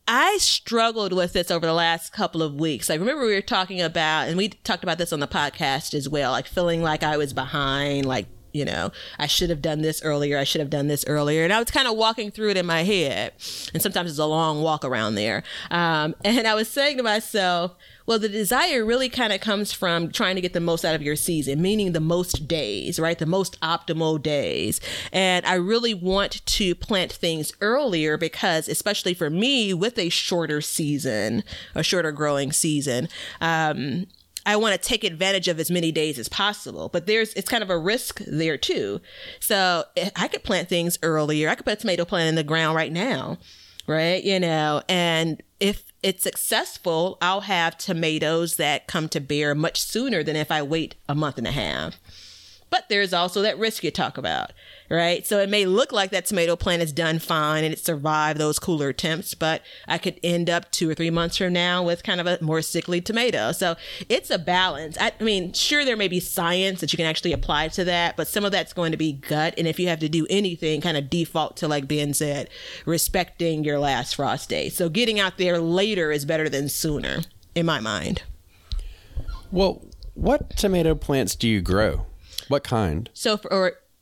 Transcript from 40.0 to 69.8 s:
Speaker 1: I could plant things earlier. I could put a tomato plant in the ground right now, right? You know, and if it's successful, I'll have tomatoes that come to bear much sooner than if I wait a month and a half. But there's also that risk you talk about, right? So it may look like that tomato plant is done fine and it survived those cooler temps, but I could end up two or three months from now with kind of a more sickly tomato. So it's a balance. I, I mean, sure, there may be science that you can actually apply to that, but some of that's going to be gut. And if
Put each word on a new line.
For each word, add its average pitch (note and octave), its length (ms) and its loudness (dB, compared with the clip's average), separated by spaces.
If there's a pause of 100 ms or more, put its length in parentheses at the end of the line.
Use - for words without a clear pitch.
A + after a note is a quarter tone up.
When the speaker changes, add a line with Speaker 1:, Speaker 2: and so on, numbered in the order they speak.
Speaker 1:
I G#3+ 120 0
could - 160 -6
plant F3 260 0
things E3+ 320 0
earlier. D#3 480 2
I G3 40 0
could - 120 -6
put - 80 2
a - 20 0
tomato F3 300 0
plant E3 240 2
in D#3+ 60 2
the D#3+ 60 2
ground D#3+ 320 2
right D#3+ 160 2
now, F3 460 -2 (500)
right? E3 380 2
You F#3+ 160 2
know, D#3 480 2
and E3 540 2 (180)
if G3+ 240 0 (180)
it's F#3+ 200 -2
successful, F#3 1000 -2
I'll F#3+ 220 0
have F3 340 0
tomatoes E3 800 0
that D3 300 0
come D#3+ 240 -2
to D3+ 100 -2
bear D3 340 0
much - 280 0
sooner A3 400 -2
than D#3 140 -2
if D3+ 140 -2
I D3+ 120 0
wait D3+ 320 -2 (120)
a C#3+ 80 -2
month D#3 220 0
and A#2 100 -4
a - 60 -2
half. D#2+ 480 -4 (720)
But F4+ 180 0
there's G3+ 240 2
also F3+ 300 2
that G3 160 2
risk A3 240 -2
you D#3 80 0
talk C#3 260 -2
about, D2+ 360 -2 (360)
right? E3+ 380 0
So G3+ 140 2
it G3 80 2
may G3+ 180 4
look G3 240 4
like G3 220 0
that F#3 140 -2
tomato E3+ 280 2
plant E3+ 280 0
is D#3 100 -2
done D#3+ 260 2
fine D#3 460 0
and D#3 80 0
it - 120 -6
survived D#3 540 0
those D3+ 220 0
cooler D3 320 0
temps, - 420 -4
but D#3+ 280 0 (260)
I E3+ 100 0
could - 240 -4
end F3 260 2
up F3 220 0
two E3 180 0
or D#3 60 0
three E3 160 0
months E3 280 0
from F3+ 140 2
now F3+ 300 2
with F3 220 0
kind F3+ 160 0
of E3+ 80 0
a F3+ 120 2
more D#3+ 220 0
sickly F3 380 -2
tomato. F#3 500 0
So E3+ 240 0 (340)
it's - 220 0
a G3+ 80 2
balance. E3 640 0
I, A3+ 100 2 (100)
I A3 40 0
mean, F#3+ 280 0
sure, D4 320 2
there A#3+ 120 2
may G3+ 100 2
be F3 140 0
science F#3 600 0
that D3+ 120 -2
you - 40 0
can E3 100 0
actually D#3+ 260 0
apply D#3 380 0
to F#3 160 -2
that, F3 300 0
but D#3 120 -2
some G3+ 160 0
of G3 80 0
that's F3 200 -2
going E3 200 0
to D3+ 40 0
be D#3 180 0
gut. D3+ 440 -2
And E3+ 80 0
if D#3+ 140 -2